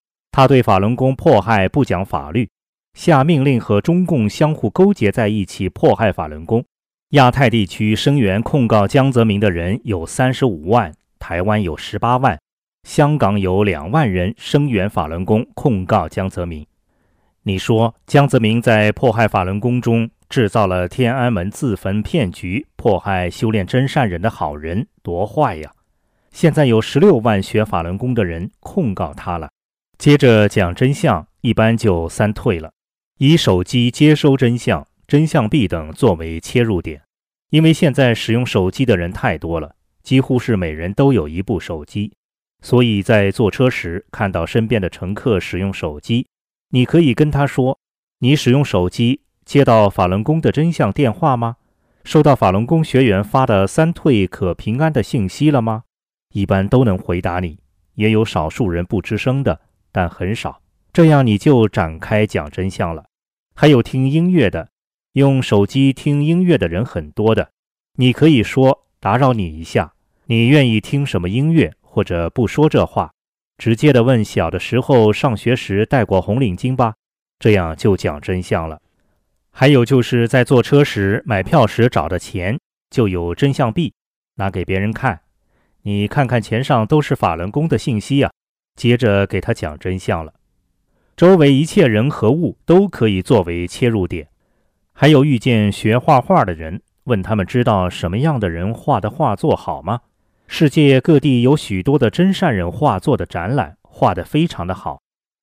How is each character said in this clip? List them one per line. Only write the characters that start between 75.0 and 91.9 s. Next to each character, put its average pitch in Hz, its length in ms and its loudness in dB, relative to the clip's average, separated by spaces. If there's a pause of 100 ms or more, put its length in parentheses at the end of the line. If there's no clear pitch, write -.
上 120 240 -2
学 - 180 -2
时 104 320 -2
戴 120 200 0
过 92 160 0
红 107 180 -2
领 104 160 -2
巾 127 200 -4
吧， 120 200 -2 (440)
这 110 120 2
样 85 240 0
就 95 220 0
讲 76 240 -6
真 92 200 -4
相 87 260 -4
了。 76 140 -14 (720)
还 - 160 2
有 135 160 6
就 127 180 2
是 117 280 0
在 123 160 2
坐 120 180 4
车 143 180 4
时 101 440 0
买 101 180 -2
票 127 240 2
时 113 220 2
找 76 180 -2
的 90 100 -4
钱， 95 400 -6 (320)
就 110 200 0
有 87 260 -4
真 139 180 0
相 123 180 -2
币， 156 220 -4 (420)
拿 98 140 -6
给 92 140 -6
别 92 160 -4
人 104 140 -4
看， 110 280 -4 (600)
你 104 240 -2
看 143 180 -2
看 117 160 -2
钱 113 220 -4
上 117 240 0
都 151 140 2
是 143 140 -6
法 90 200 0
轮 87 160 -6
功 151 160 -2
的 135 100 0
信 107 220 -4
息 135 240 0
啊， 95 80 -2 (460)
接 120 180 2
着 101 320 2
给 95 140 -4
他 117 120 -4
讲 76 240 -8
真 92 220 -6
相 87 260 -6
了。 - 80 -18 (840)
周 185 220 6
围 143 160 6
一 135 100 4
切 165 240 2
人 113 220 2